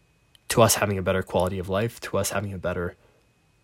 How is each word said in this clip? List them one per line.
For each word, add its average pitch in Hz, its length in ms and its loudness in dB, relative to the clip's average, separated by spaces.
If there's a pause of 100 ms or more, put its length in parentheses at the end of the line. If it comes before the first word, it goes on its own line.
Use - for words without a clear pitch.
(500)
to - 120 4
us 110 140 8
having 101 220 0
a 92 40 -2
better 92 220 0
quality 92 360 0
of 90 100 -6
life, 104 320 -2
to - 160 -4
us 98 140 0
having 101 220 -4
a 95 40 -10
better 87 380 -4 (680)